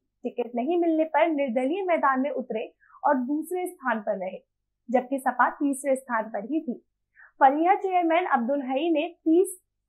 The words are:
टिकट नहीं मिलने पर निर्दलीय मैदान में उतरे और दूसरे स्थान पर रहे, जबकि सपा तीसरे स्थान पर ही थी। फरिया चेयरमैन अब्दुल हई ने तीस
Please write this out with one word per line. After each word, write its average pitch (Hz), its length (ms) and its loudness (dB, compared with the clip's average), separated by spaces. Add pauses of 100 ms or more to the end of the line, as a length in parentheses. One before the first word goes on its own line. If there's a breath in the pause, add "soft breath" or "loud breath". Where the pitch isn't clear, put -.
(240)
टिकट 240 320 -6
नहीं 311 260 0
मिलने 320 220 2
पर 311 240 2
निर्दलीय 277 560 -2
मैदान 285 360 2
में 285 120 -2
उतरे 226 420 -8 (320 soft breath)
और 294 100 4
दूसरे 311 520 -4
स्थान 262 320 -4
पर 208 180 -4
रहे, 190 200 -8 (540)
जबकि 254 280 0
सपा 254 300 0
तीसरे 277 460 -2
स्थान 233 280 -4
पर 214 220 -8
ही 311 160 -4
थी। - 240 -10 (580 soft breath)
फरिया 311 320 6
चेयरमैन 359 500 0
अब्दुल 269 360 0
हई 269 300 -2
ने 311 160 0
तीस 339 520 2 (300)